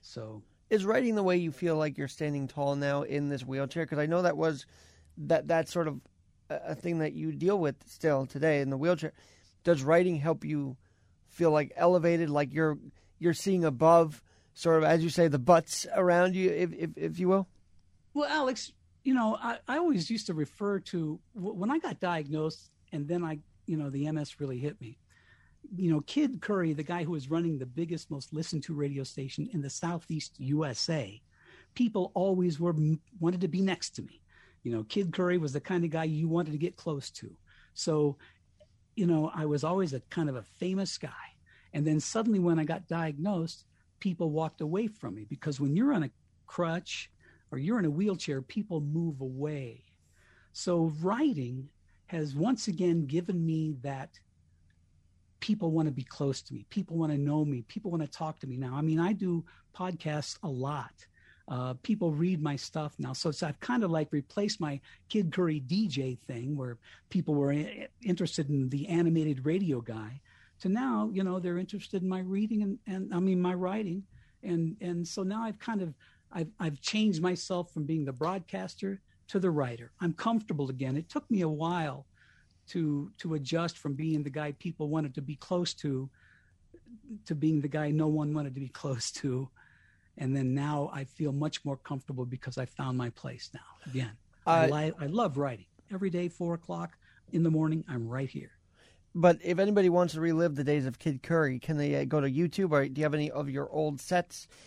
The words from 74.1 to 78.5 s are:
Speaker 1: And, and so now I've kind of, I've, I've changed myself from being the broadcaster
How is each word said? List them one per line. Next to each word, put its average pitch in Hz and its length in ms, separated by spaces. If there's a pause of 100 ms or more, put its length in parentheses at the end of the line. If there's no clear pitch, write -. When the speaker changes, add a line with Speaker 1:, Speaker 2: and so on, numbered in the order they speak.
Speaker 1:
And, 170 380
and 175 260
so 196 160
now 208 200
I've 214 160
kind 220 220
of, 165 120 (400)
I've, 170 160 (100)
I've 156 220
changed 214 400
myself 175 500
from 156 140
being 156 180
the 135 80
broadcaster 185 880 (300)